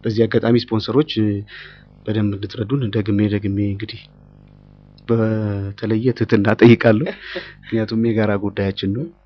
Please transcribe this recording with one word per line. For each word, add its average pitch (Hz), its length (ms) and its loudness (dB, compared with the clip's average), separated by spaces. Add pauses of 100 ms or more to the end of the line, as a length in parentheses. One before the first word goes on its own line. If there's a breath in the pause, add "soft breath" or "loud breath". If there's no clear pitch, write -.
በዚህ 113 220 0
አጋጣሚ 113 380 2
ስፖንሰሮች፣ 113 560 -2
እ፣ 110 120 2 (720 loud breath)
በደንብ 107 320 -2
እንድትረዱን 104 580 -4
ደግሜ 104 280 -2 (100)
ደግሜ 101 380 -2
እንግዲህ 101 340 -8 (1040)
በተለየ 110 1040 -2
ትህትና 107 440 0
ጠይቃለሁ። 113 500 6 (500 loud breath)
ምክንያቱም 113 480 -4
የጋራ 107 340 0
ጉዳያችን 98 540 -4
ነው። 135 140 -6 (200)